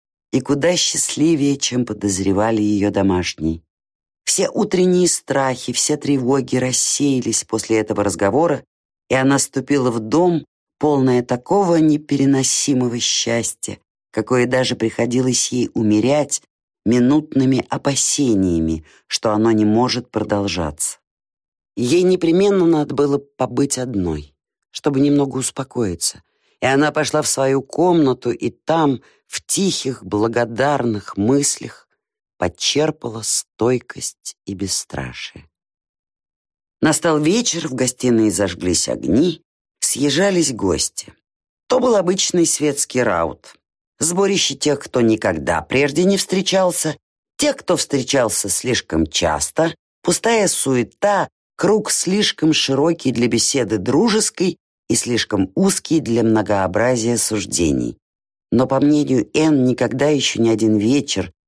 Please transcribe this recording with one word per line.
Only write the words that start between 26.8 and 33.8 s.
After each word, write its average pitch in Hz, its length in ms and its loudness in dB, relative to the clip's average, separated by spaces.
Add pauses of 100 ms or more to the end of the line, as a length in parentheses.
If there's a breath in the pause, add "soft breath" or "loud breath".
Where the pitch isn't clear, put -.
пошла 151 280 0
в 147 80 -2
свою 135 320 0
комнату, 147 720 2
и 117 200 -4
там, 151 520 0 (240 soft breath)
в - 180 -12
тихих, 143 600 -4
благодарных 117 1120 -2
мыслях, 135 720 -2 (500)
почерпала 120 840 -4
стойкость - 1160 -4 (100)